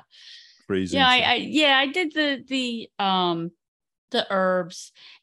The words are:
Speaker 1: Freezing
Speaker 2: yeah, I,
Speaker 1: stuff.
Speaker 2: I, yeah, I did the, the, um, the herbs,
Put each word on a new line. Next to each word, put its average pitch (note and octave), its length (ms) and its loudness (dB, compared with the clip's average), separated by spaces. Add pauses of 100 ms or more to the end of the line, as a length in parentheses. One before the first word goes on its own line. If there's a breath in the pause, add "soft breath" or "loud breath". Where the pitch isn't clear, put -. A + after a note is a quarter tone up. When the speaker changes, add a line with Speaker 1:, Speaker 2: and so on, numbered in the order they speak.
(680 loud breath)
Speaker 1:
Freezing F#2+ 320 -2
Speaker 2:
yeah, C4 100 6
I, B3+ 80 6
Speaker 1:
stuff. A#3+ 120 2
Speaker 2:
I, B3 60 2
yeah, C#4 420 2
I C#4 100 2
did D#4+ 260 -4
the, D4 340 -2
the, A#3+ 420 -6 (140)
um, F3 480 0 (600)
the A#3+ 180 0
herbs, F#3 640 -2 (320 loud breath)